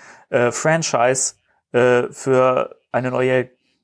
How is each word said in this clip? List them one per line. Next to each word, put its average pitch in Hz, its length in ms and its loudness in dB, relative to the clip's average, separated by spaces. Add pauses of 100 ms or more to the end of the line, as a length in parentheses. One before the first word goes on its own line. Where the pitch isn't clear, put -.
(300)
äh, 120 200 0
Franchise, 156 840 -2 (380)
äh, 123 380 2
für 131 720 0 (100)
eine 123 200 -4
neue 127 400 0 (340)